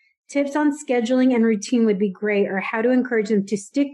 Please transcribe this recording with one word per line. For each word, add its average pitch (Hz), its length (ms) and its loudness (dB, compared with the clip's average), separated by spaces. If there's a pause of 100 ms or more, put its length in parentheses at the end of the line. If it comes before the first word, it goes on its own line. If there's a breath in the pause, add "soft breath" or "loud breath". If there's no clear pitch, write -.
(280)
Tips 285 280 -4
on 302 200 2
scheduling 254 600 0
and 226 100 4
routine 226 400 0
would 208 140 0
be 202 120 0
great, 202 360 -2
or 196 120 -4
how 226 220 -6
to 240 80 2
encourage 247 400 0
them 202 160 2
to 208 100 -4
stick 277 380 -4